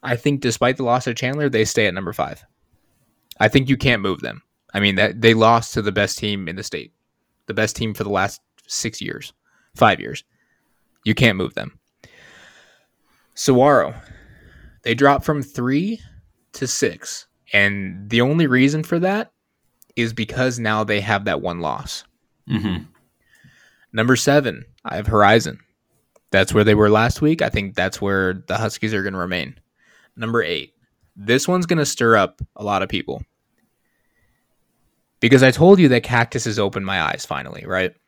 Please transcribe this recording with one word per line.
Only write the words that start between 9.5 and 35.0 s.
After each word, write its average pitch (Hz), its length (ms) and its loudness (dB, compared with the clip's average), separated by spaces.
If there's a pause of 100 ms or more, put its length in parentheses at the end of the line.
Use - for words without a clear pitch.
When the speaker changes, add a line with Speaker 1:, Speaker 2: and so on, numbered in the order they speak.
Speaker 1:
five 104 240 4
years. - 240 -12 (840)
You 107 100 0
can't 113 220 2
move 90 160 -4
them. - 240 -12 (1600)
Saguaro, 127 580 4 (920)
they 117 120 0
dropped 139 300 2
from 147 180 -4
three 147 560 -4 (540)
to - 140 -8
six. - 600 -6 (260)
And 101 560 -2
the 117 120 2
only 151 260 2
reason 139 360 2
for 170 160 -2
that 196 320 -2 (640)
is 117 180 -2
because 123 460 -4
now 110 240 -2
they 104 180 -2
have 101 240 -2
that 80 160 -2
one 87 200 -6
loss. - 420 -8 (460)
Speaker 2:
Mm-hmm. 92 340 -4 (1120)
Speaker 1:
Number 120 220 2
seven, 135 500 0 (180)
I - 140 -10
have 107 100 -6
Horizon. 104 520 4 (720)
That's 95 220 2
where 107 120 6
they 107 100 6
were 104 140 4
last 110 320 2
week. 156 200 0
I - 80 0
think 101 260 -6
that's - 260 -4
where 95 320 -2
the 90 240 -8
Huskies 110 360 -6
are 98 100 -4
gonna 95 140 -8
remain. 87 400 -6 (600)
Number 117 260 -2
eight, 78 300 -6 (420)
this 117 320 0
one's 180 180 0
gonna 165 200 0
stir 113 320 2
up 95 240 0 (160)
a 107 60 -14
lot 101 200 -2
of 92 60 -6
people. - 340 -8 (2000)